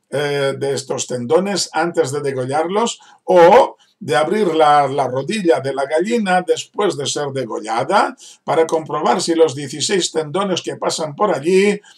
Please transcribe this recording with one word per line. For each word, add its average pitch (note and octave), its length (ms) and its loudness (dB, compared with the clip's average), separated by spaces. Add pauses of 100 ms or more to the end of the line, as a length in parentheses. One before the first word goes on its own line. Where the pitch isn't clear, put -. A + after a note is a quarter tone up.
eh, C#3 480 -2
de C#3 160 -4
estos B2+ 340 -6
tendones D#3+ 680 -2
antes E3 380 -2
de C#3+ 100 -6
degollarlos D3 800 -4 (240)
o F#3 520 8 (220)
de C#3+ 180 -2
abrir E3+ 380 2
la, D3 320 6
la C3+ 220 -2
rodilla D3 520 0
de C3+ 140 -4
la C3+ 120 -2
gallina F3+ 560 0
después G3 540 -2
de C#3 100 -6
ser C#3+ 260 -4
degollada B2 800 -2 (300)
para - 220 0
comprobar D#3+ 540 -2
si E3+ 140 -2
los D#3+ 200 2
dieciséis D3 580 -4
tendones E3 500 -4
que C#3+ 140 -8
pasan D#3 400 -6
por G#3 180 0
allí F#3 460 0 (180)